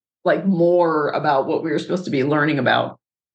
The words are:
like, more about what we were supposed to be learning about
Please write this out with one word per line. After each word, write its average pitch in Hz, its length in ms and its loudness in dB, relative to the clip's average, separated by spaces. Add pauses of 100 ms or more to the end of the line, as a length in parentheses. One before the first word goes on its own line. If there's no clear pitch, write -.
(260)
like, 208 200 0
more 170 680 2
about 139 360 0
what 160 160 -2
we 160 80 -4
were 156 80 -2
supposed 180 260 -4
to - 60 -8
be 131 140 0
learning 147 340 0
about 120 400 0 (360)